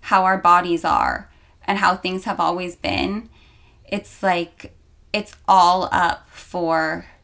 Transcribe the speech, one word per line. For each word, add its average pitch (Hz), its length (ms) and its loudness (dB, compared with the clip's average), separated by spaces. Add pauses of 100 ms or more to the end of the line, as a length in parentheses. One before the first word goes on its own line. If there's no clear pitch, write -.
how 190 220 2
our 190 140 2
bodies 175 460 2
are, - 460 -2 (340)
and 196 140 -2
how 185 180 2
things 185 280 -6
have 202 140 -6
always 175 380 -2
been, 196 540 -6 (560)
it's - 360 -8
like, 175 520 -4 (380)
it's - 220 -6 (120)
all 185 440 4
up - 380 -2
for 165 800 -4 (180)